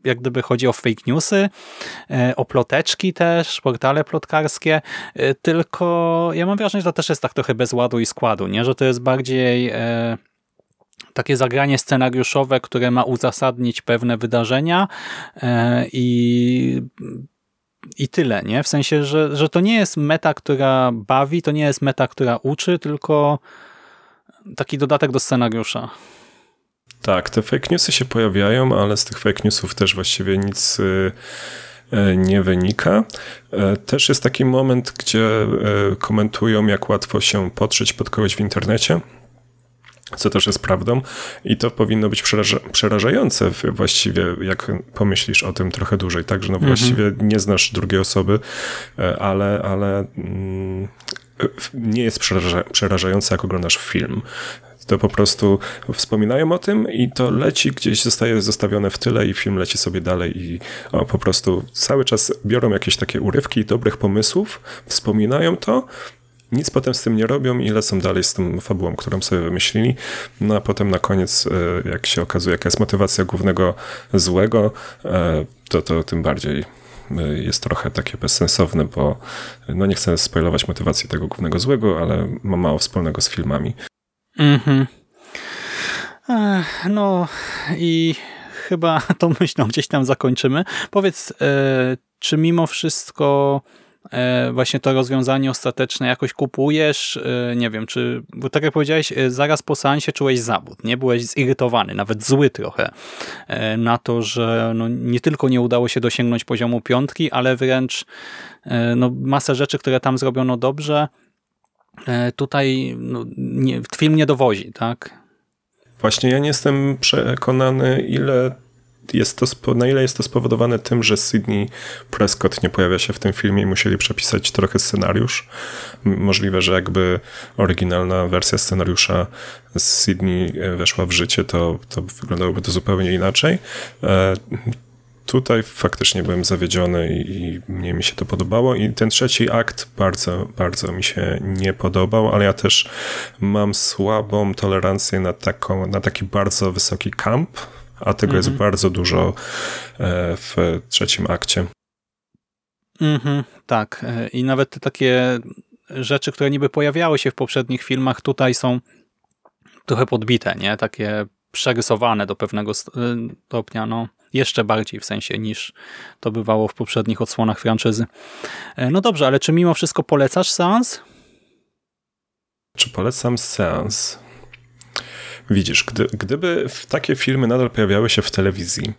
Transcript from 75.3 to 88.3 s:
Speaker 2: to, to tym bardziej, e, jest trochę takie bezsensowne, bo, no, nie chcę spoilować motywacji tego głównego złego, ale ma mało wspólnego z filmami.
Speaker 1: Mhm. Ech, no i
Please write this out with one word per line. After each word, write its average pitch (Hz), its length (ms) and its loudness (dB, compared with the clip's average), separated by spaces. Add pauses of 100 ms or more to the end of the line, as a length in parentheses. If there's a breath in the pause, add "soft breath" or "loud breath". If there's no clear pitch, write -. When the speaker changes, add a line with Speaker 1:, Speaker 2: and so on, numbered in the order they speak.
Speaker 2:
to, 85 140 2
to 80 200 0
tym 82 200 -4
bardziej, 71 420 -2 (540 loud breath)
e, 82 40 -4 (160)
jest - 240 -4
trochę - 280 -4
takie - 280 -6
bezsensowne, - 640 2
bo, 71 320 0 (520 loud breath)
no, 92 180 0
nie 98 80 2
chcę 87 240 2
spoilować - 500 0
motywacji - 400 -2
tego - 180 -4
głównego 85 320 -2
złego, 107 440 2
ale 82 260 0 (140)
ma 95 140 -2
mało 80 220 2
wspólnego 80 420 -2
z - 80 0
filmami. 73 460 -2 (640 loud breath)
Speaker 1:
Mhm. 143 480 4 (1400 loud breath)
Ech, 202 640 0
no 196 380 2 (480 loud breath)
i 165 380 2 (540 loud breath)